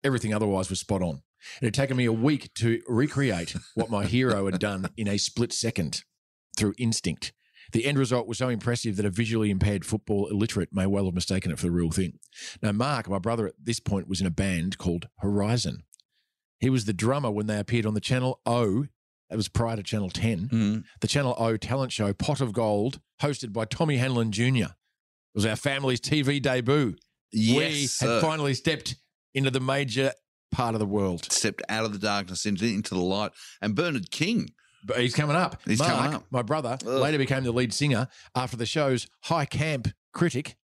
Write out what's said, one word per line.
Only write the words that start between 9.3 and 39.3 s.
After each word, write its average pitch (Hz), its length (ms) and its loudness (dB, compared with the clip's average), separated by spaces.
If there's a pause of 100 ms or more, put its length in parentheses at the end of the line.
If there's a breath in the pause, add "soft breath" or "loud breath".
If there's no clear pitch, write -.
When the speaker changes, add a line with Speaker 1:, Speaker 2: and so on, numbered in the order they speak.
Speaker 1:
impaired 101 360 2
football 101 420 -2
illiterate 101 440 -2
may 95 140 0
well 98 200 2
have 90 100 -2
mistaken 92 360 -2
it - 80 -4
for 87 60 -2
the 87 60 2
real 87 200 2
thing. 90 280 -2 (420 loud breath)
Now, 110 100 2
Mark, 117 380 -2
my 98 100 -2
brother, 113 280 -2
at - 140 -8
this 117 180 -4
point 101 280 -2
was 92 140 -2
in 92 60 2
a 87 40 0
band 95 460 0
called 87 300 -2 (120)
Horizon. 101 640 0 (760)
He 131 100 2
was 123 160 2
the 107 80 0
drummer 120 380 0
when 107 160 -2
they 107 120 0
appeared 113 260 0
on 107 100 0
the 104 40 0
Channel 127 460 0
O. 117 400 2 (440)
That 95 80 -8
was 107 120 -2
prior 117 260 0
to 101 80 -6
Channel 98 280 -2
ten. 104 380 -2
Speaker 2:
Mm. 110 340 0 (180 loud breath)
Speaker 1:
The 107 60 -2
Channel 135 320 0
O 113 180 2
talent - 340 -4
show, 101 220 0
Pot - 260 -2
of 120 140 -2
Gold, 107 480 0 (200)
hosted 131 300 -2
by 110 140 -2
Tommy 151 320 0
Hanlon 120 340 2
Junior. 117 340 2 (680)
It - 20 -8
was 104 120 2
our 107 80 2
family's 139 440 0
T 151 220 0
V 139 180 2
debut. 127 560 2 (360)
Speaker 2:
Yes, 113 240 4 (180)
Speaker 1:
We 143 80 0
had 131 80 0
Speaker 2:
sir. 117 320 2
Speaker 1:
finally 156 320 2
stepped - 420 -2 (380)
into 135 160 2
the 131 100 0
major 135 540 0 (380)
part 117 240 0
of 110 40 0
the 107 60 2
world. 98 460 0
Speaker 2:
Stepped - 360 -2
out 110 160 -2
of 107 100 -4
the 101 60 -8
darkness 98 460 -2
into, 104 220 0
into 110 260 -2
the 92 80 0
light. 95 300 0 (300 loud breath)
And 104 140 -2
Bernard 143 360 -2
King. 208 400 -2 (360 soft breath)
Speaker 1:
But 117 120 -2
he's 123 160 2
coming 151 200 2
up. 180 300 0
Speaker 2:
He's 110 140 2
Speaker 1:
Mark, 170 120 4
Speaker 2:
coming 143 220 0
up. - 160 -8
Speaker 1:
my 123 140 0
brother, 131 420 -2
Speaker 2:
Ugh. 127 160 2
Speaker 1:
later 147 160 2
became 135 260 2
the 123 80 0
lead 120 220 2
singer 127 340 2 (280 loud breath)
after 127 200 -2
the 113 120 -4
show's 135 400 0 (160)
high 151 220 0